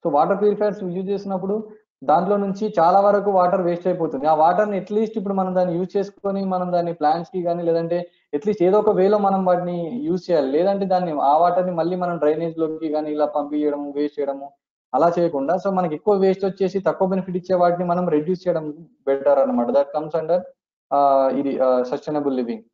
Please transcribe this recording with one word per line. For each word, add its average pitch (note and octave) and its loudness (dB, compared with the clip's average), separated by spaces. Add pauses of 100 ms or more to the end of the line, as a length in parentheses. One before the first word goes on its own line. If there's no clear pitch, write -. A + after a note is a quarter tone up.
So D#3+ -2
water F3+ 2
purifiers G#3 0
యూజ్ F#3 -6
చేసినప్పుడు G3 -4 (340)
దాంట్లో F3 2
నుంచి G3+ -4
చాలా F#3 6
వరకు G3+ 4
వాటర్ F#3 2
వేస్ట్ F3 -2
అయిపోతుంది. D3+ -2
ఆ D#3 4
water F3+ 4
ని F#3+ -2
at - -14
least G#3+ -2
ఇప్పుడు G3+ -4
మనం F#3 -2
దాన్ని F3+ 0
యూజ్ F#3 -2
చేసుకొని G3 -4
మనం F3+ -2
దాన్ని E3+ -2
plants E3 -2
కి F#3 -4
కానీ, F3 -2
లేదంటే E3 0 (240)
at D3 -2
least G3 0
ఏదో F#3+ 4
ఒక G#3 2
వేలో G3 4
మనం G3 2
వాటిని F3 -2 (120)
యూజ్ F3 -4
చేయాలి. C#3 2
లేదంటే G3 0
దాన్ని, F3+ -2
ఆ C#3 4
water F3 2
ని F3+ -4
మళ్ళీ E3+ -2
మనం F3 -4
drainage D#3+ 0
లోకి D#3+ -4
కానీ D3+ -4
ఇలా D3+ 0
పంపించడము, D3 -4
waste D3 -4
చేయడము C#3 -6 (420)
అలా D#3+ 4
చేయకుండా, D3+ 0
so F#3+ -4
మనకి F3+ -2
ఎక్కువ G3+ 0
waste F#3+ 0
వచ్చేసి F#3+ -2
తక్కువ F#3 0
benefit F#3 -4
ఇచ్చే F#3 -2
వాటిని F3 2
మనం F3 0
reduce D#3+ -2
చేయడం D#3 -2 (360)
better C#3 2
అన్నమాట. B2 0
That C#3 2 (120)
comes D3+ -6
under, E3 0 (540)
uh, C3+ 4
ఇది, C#3 -2
uh, B2+ 2 (100)
sustainable C#3+ -2
living. A#2 -4 (140)